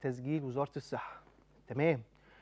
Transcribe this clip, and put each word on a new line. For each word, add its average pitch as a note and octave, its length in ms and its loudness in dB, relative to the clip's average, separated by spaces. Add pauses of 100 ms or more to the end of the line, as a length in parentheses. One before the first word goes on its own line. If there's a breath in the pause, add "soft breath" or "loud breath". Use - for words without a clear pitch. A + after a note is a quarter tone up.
تسجيل C3+ 440 0
وزارة C3+ 320 0
الصحة. - 460 -8 (440)
تمام. C3+ 360 4 (400 soft breath)